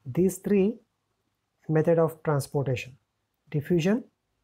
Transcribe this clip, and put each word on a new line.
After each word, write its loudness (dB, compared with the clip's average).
these 0
three 0
method 2
of 0
transportation: -4
diffusion, 0